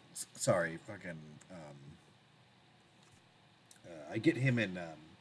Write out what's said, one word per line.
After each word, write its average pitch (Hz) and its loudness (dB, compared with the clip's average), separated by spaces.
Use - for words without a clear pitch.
s-, - -6
sorry, 87 4
fucking, 90 -8
um, 90 -12
uh, 80 -10
I 110 0
get 160 6
him 127 6
and, 92 0
um, 87 -4